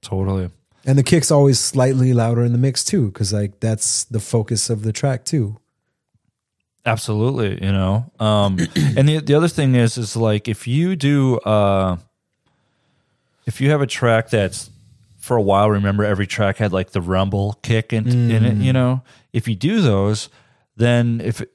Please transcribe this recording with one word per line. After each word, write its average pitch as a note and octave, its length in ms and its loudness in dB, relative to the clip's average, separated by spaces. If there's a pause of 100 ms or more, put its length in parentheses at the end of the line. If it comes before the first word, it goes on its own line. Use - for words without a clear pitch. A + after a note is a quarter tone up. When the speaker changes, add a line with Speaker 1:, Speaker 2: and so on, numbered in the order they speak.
Speaker 1:
Totally. F#2+ 480 -4 (360)
Speaker 2:
And C3+ 120 4
the C3+ 60 4
kick's D#3+ 280 2
always C#3 280 4
slightly C3 540 2
louder A#2 300 2
in A#2+ 100 0
the A#2+ 40 0
mix B2+ 280 0
too, B2+ 260 0
'cause, G2 220 -4
like, G#2 260 -4
that's - 460 -4
the A2+ 160 -6
focus - 480 -2
of G#2+ 140 -4
the A2 100 -4
track C3 320 -4
too. G#2+ 320 -2 (1300)
Speaker 1:
Absolutely, A2 800 -2
you G2 80 0
know. G2 360 0 (120)
Um, G#2 360 2 (100)
<clears throat> - 80 -8 (200)
and C#3 140 4
the, D#3 100 0
the C#3+ 140 0
other D#3+ 160 4
thing C3+ 260 0
is, A#2 220 2
is, A2 180 -6
like, G#2+ 320 0
if A2 200 -6
you E3 280 0
do, C3+ 440 2
uh, G2 580 0 (1500)
if - 160 -8
you C#3 100 2
have D3 100 2
a C3+ 60 -2
track A2+ 420 0
that's, G2+ 400 -2 (480)
for - 180 -4
a A2+ 60 2
while, G2 280 4
remember G2+ 360 0
every G2+ 220 0
track G2+ 300 -2
had, G#2 140 -2
like, F#2 200 -2
the F#2+ 100 -4
rumble G2 600 -2
kick A2+ 300 -2
in, A2+ 160 -2 (240)
in A2+ 140 2
it, G#2+ 120 0
you C3 140 0
Speaker 2:
Mm. C3 40 0
Speaker 1:
know? B2+ 260 0 (320)
If - 140 -4
you A2+ 80 -2
do F#3 260 0
those, G#2 480 0 (480)
then A#2 460 0
if A2 180 -6 (140)